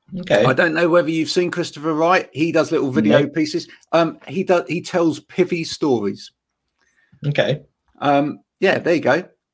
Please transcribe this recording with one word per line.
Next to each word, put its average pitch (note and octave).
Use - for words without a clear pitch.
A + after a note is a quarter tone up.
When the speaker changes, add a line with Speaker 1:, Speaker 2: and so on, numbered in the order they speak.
Speaker 1:
Okay. -
Speaker 2:
I C3
don't E3
know E3+
whether E3
you've D#3+
seen F3+
Christopher D#3+
Wright. E3+
He D#3+
does D#3
little C#3+
video A2+
Speaker 1:
No. C#3+
Speaker 2:
pieces. D#3+
Um, E3
he F#3+
does, F3
he -
tells D#3+
pithy F3
stories. A2+
Speaker 1:
Okay. C#3+
Speaker 2:
Um, C#3+
yeah, F#3
there D3
you D3+
go. D3